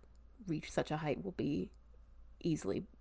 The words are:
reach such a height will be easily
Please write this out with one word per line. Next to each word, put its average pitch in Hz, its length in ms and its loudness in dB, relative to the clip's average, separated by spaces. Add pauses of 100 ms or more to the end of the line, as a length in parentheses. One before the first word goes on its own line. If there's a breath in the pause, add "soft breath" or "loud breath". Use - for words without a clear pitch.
(460)
reach 156 260 0
such - 180 2
a 151 80 4
height 156 240 2
will 185 100 -2
be 175 380 2 (720)
easily 151 440 2 (140)